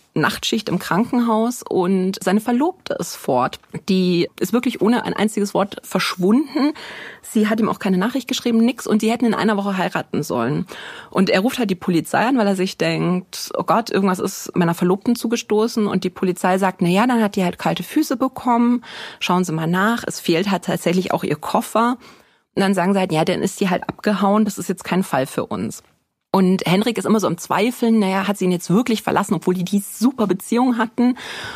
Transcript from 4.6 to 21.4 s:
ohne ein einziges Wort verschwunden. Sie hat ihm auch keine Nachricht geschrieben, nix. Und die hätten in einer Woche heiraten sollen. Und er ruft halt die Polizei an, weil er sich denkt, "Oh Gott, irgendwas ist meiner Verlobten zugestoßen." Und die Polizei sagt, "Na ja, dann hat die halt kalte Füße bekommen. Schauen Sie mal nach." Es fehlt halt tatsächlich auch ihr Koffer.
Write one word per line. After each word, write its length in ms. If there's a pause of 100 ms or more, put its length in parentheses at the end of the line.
ohne 240
ein 80
einziges 400
Wort 300
verschwunden. 920 (480)
Sie 260
hat 120
ihm 100
auch 100
keine 180
Nachricht 300
geschrieben, 300
nix. 300
Und 160
die 80
hätten 140
in 100
einer 220
Woche 200
heiraten 460
sollen. 420 (460)
Und 180
er 120
ruft 180
halt 100
die 60
Polizei 500
an, 120
weil 100
er 80
sich 220
denkt, 800
"Oh 60
Gott, 280
irgendwas 280
ist 360
meiner 180
Verlobten 420
zugestoßen." 720
Und 180
die 60
Polizei 480
sagt, 240
"Na 60
ja, 180
dann 160
hat 140
die 80
halt 160
kalte 240
Füße 340
bekommen. 680 (360)
Schauen 240
Sie 80
mal 160
nach." 400
Es 120
fehlt 300
halt 160
tatsächlich 480
auch 100
ihr 120
Koffer. 600 (600)